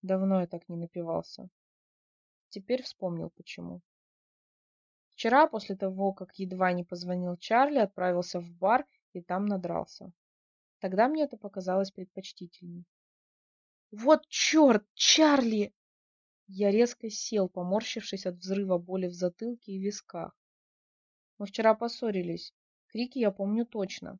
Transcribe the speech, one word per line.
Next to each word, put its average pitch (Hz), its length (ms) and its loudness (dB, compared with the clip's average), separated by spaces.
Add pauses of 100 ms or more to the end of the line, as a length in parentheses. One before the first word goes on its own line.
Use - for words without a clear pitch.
Давно 190 380 2
я 175 60 0
так 170 220 -12
не 170 80 -8
напивался. 170 720 -6 (1000)
Теперь 240 340 -4
вспомнил, 170 480 -6
почему. 175 520 -14 (1300)
Вчера, 262 300 6
после 208 300 -4
того, 190 360 -2
как 190 260 -14
едва 185 340 0
не 180 120 -4
позвонил 180 540 -6
Чарли, 277 400 2
отправился 180 600 -2
в 175 140 -12
бар 202 340 0 (280)
и 180 80 -10
там 190 240 -4
надрался. 175 680 -6 (680)
Тогда 196 300 2
мне 311 160 0
это 240 140 -8
показалось 190 520 -4
предпочтительней. 180 920 -16 (1040)
«Вот 269 380 4
черт, 277 640 6
Чарли!» 240 800 4 (760)
Я 196 220 2
резко 233 380 2
сел, 208 400 -2
поморщившись 196 800 -4
от 180 100 -4
взрыва 190 400 0
боли 185 300 -2
в 175 80 -4
затылке 196 580 -4
и 190 60 -6
висках. 190 580 -6 (1000)
Мы 202 80 -8
вчера 220 280 4
поссорились. 202 800 -4 (360)
Крики 247 300 -6
я 220 120 4
помню 202 340 -2
точно. 190 560 -8